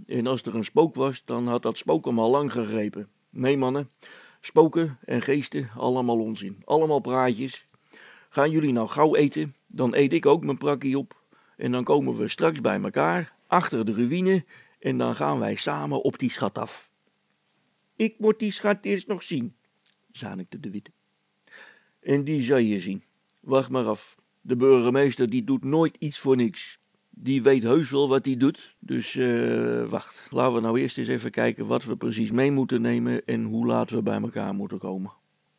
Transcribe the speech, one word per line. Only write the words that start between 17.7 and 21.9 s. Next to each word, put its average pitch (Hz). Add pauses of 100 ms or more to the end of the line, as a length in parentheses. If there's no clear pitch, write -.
Ik 220
moet 214
die 214
schat 202
eerst 202
nog 185
zien, 135 (580)
zanikte 98
de 104
Wit. 101 (1120)